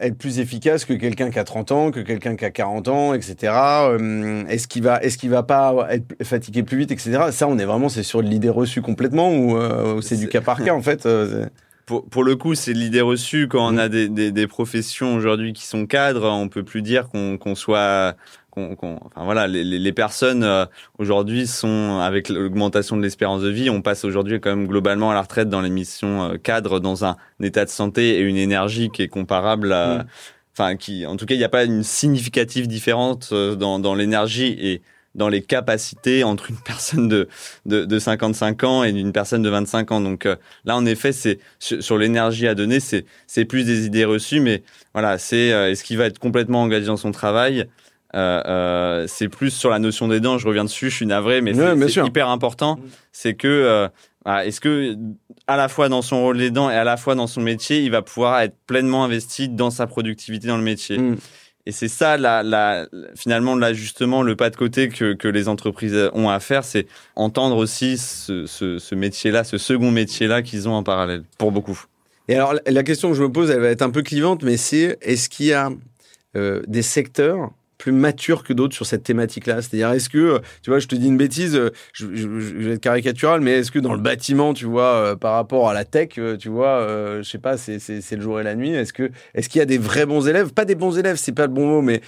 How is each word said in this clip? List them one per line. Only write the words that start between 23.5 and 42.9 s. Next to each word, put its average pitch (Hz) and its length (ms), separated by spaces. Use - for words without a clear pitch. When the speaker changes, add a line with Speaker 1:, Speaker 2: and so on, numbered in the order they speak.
Speaker 2:
on 101 100
passe 101 240
aujourd'hui 101 340
quand 101 160
même 101 120
globalement 101 420
à 107 60
la 98 80
retraite 107 260
dans 95 120
les 92 100
missions, 95 580
euh, 90 80
cadres, 101 420
dans 95 260
un 90 120
état 101 240
de - 60
santé 107 480
et - 20
une 98 160
énergie 101 540
qui - 100
est 92 60
comparable 98 640
à, 85 220
Speaker 1:
Mm. - 100
Speaker 2:
enfin, 95 220
qui, 92 320
en 87 80
tout 107 100
cas, 113 80
il 127 60
n'y 120 40
a 110 60
pas 123 140
une 113 180
significative 120 880
différence, 120 640
euh, 101 240
dans, 98 240
dans 98 160
l'énergie 110 640
et 92 220
dans 104 120
les 101 140
capacités 127 800
entre 107 280
une 113 120
personne 120 460
de, 101 180
de, 101 180
de 104 160
cinquante-cinq 107 640
ans 131 200
et 110 80
d'une 98 200
personne 107 300
de 107 80
vingt-cinq 104 420
ans. 107 100
Donc, 95 260
euh, 95 80
là, 117 120
en 123 80
effet, 117 280
c'est, 113 260
sur, - 240
sur 110 160
l'énergie 113 500
à 110 60
donner, 107 260
c'est, 113 260